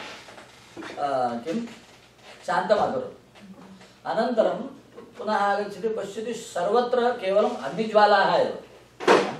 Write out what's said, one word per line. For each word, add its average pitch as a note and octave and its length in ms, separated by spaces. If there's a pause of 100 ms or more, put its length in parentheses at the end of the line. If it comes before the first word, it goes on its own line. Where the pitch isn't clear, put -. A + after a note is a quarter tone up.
(1000)
आ, C3+ 300
किं, D#3+ 360 (840)
शान्तम् F#3 320
अकरोत्। - 340 (920)
अनन्तरं A3 500 (600)
पुनः G#3+ 180
आगच्छति, G3+ 540
पश्यति, G#3+ 440
सर्वत्र A#3 760
केवलम् A3 460
अग्निज्वालाः G3+ 800
एव। B2+ 280 (760)